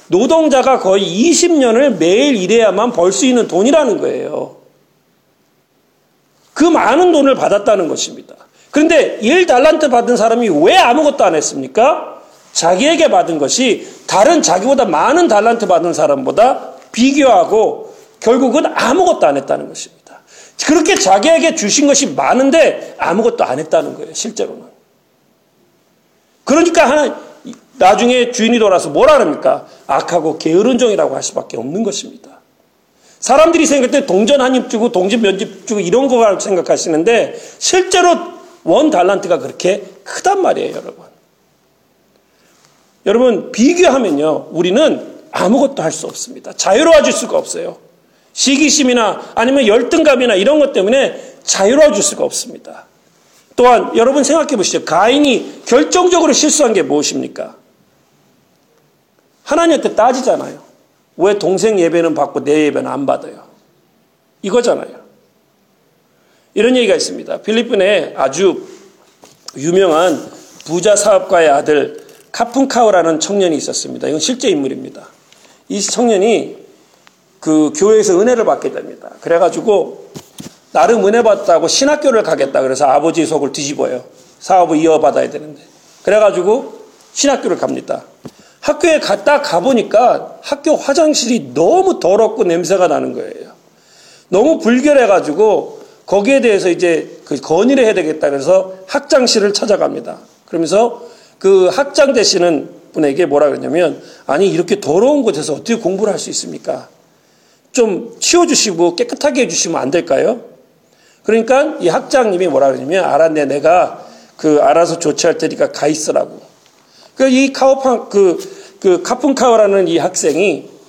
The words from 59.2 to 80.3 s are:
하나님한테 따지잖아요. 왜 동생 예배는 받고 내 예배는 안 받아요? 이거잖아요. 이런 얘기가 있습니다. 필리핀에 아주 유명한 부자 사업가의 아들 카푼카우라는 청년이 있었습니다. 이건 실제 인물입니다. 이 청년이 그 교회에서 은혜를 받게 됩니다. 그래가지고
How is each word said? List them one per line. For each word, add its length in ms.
하나님한테 500
따지잖아요. 640
왜 200
동생 400
예배는 360
받고 300
내 220
예배는 240
안 160
받아요? 380
이거잖아요. 640
이런 220
얘기가 180
있습니다. 480
필리핀에 760
아주 500
유명한 640
부자 320
사업가의 520
아들 580
카푼카우라는 880
청년이 360
있었습니다. 520
이건 120
실제 280
인물입니다. 580
이 120
청년이 760
그 360
교회에서 420
은혜를 280
받게 260
됩니다. 380
그래가지고 840